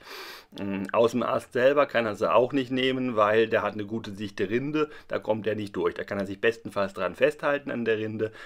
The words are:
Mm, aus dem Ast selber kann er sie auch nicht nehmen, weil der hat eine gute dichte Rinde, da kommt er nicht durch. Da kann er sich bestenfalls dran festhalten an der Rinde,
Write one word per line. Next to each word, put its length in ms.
Mm, 300
aus 220
dem 100
Ast 300
selber 340
kann 180
er 80
sie 180
auch 220
nicht 160
nehmen, 460
weil 320
der 160
hat 100
eine 140
gute 240
dichte 400
Rinde, 400
da 100
kommt 300
er 80
nicht 200
durch. 200
Da 80
kann 160
er 80
sich 120
bestenfalls 540
dran 220
festhalten 560
an 120
der 140
Rinde, 340